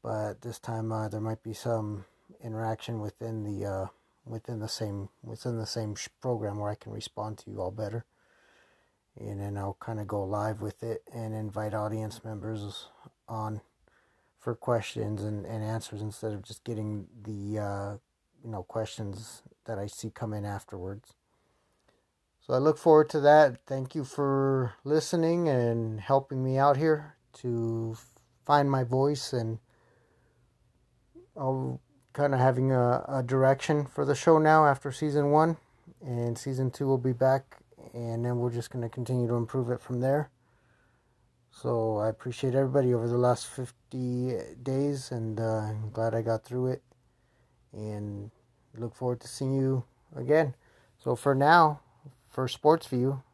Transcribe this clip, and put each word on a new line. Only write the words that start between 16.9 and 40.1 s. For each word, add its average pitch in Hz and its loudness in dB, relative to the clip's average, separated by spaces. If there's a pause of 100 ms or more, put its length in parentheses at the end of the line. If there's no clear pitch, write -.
the, 104 -6
uh, 101 -6 (480)
you 113 -10
know, 104 -8
questions 107 -8 (220)
that 110 -8
I 101 -6
see 110 -10
come 110 -8
in 104 -6
afterwards. 98 -10 (1300)
So 127 -4
I 127 4
look 151 4
forward 156 8
to 151 0
that. 143 8
Thank 135 -6
you 147 -4
for 135 2 (100)
listening 165 2
and 117 2
helping 139 2
me 131 0
out 139 6
here 151 0 (260)
to 113 -2 (500)
find 143 6
my 131 2
voice, 135 0
and 113 -4 (1800)
I'll 131 -4 (340)
kinda 139 2
having 131 6
a, 123 4
a 135 -2
direction 135 4
for 143 -4
the 139 2
show 160 6
now 156 8
after 139 2
season 147 0
one, 160 6 (440)
and 120 -4
season 131 -2
two 139 -4
will 135 4
be 127 0
back, 131 2 (340)
and 117 -4
then 123 0
we're 120 0
just 117 -6
gonna 120 -6
continue 123 -2
to 117 0
improve 120 -2
it 123 -4
from 123 -6
there. 139 0 (1200)